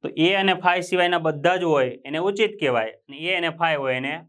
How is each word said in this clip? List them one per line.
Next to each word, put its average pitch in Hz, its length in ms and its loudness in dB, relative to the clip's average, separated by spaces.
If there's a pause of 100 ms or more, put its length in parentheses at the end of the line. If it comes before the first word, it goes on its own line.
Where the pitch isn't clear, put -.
તો 151 60 -6 (180)
એ - 20 4 (120)
અને 190 220 2
ફાઈ 180 260 2
સિવાયના 175 380 2
બધા 156 340 2
જ 175 120 -2
હોય 127 200 2 (140)
એને 147 120 -6 (100)
ઉચિત 208 320 0
કહેવાય 117 320 0 (140)
અને 139 100 -20 (120)
એ 185 100 0
અને 170 120 -2 (100)
ફાઈ 160 220 2
હોય 127 180 0
એને 139 120 -6 (160)